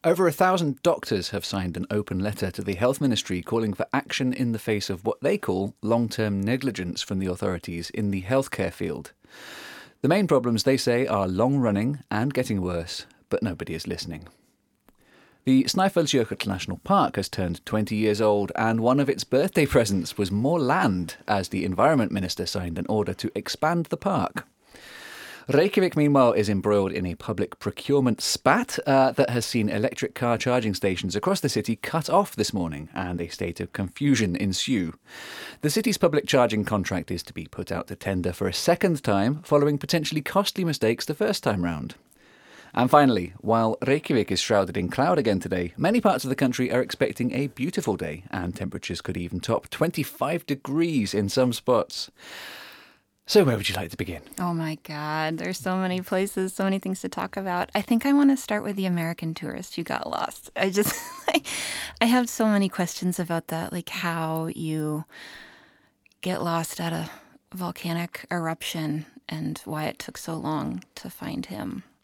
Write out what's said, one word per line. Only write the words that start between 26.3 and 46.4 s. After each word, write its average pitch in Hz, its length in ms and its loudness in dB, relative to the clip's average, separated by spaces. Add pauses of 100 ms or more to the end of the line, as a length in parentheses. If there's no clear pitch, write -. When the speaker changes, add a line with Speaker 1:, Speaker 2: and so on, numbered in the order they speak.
Speaker 1:
is 107 160 2
embroiled 98 420 4
in 92 140 -2
a 85 80 -4
public - 440 -4
procurement 127 640 0
spat, - 680 2
uh, 131 260 6
that 131 180 4
has 120 160 0
seen 107 240 0
electric - 440 -2
car 120 220 0
charging 113 380 0
stations 92 420 -2
across 185 240 0
the 147 80 0
city 107 280 -2
cut - 340 -4
off 185 260 2
this - 160 0
morning, 80 420 -4
and 90 240 -4
a 85 100 -6
state 87 300 -6
of 92 140 -8
confusion 110 640 0
ensue. 95 560 0 (720)
The 151 80 0
city's 220 260 0
public 151 300 2
charging 110 400 4
contract 95 440 -2
is 87 120 -4
to - 100 -14
be 82 140 -10
put - 260 -10
out 87 140 -4
to - 100 -10
tender 92 380 -2
for 98 120 -2
a 95 60 0
second 170 500 2
time, 110 400 2
following 147 360 4
potentially 156 420 -2
costly 190 460 -2
mistakes 113 400 0
the 156 80 -4
first 208 280 0
time 98 220 2
round. 76 300 -6 (800)
And 127 160 2
finally, 113 480 6
while 113 480 2
Reykjavik 135 440 2
is 92 100 2
shrouded 95 360 2
in 90 140 -2
cloud 156 280 2
again 104 220 2
today, 90 380 -4
many 202 240 2
parts 185 220 2
of 131 40 -4
the 127 80 0
country 127 340 0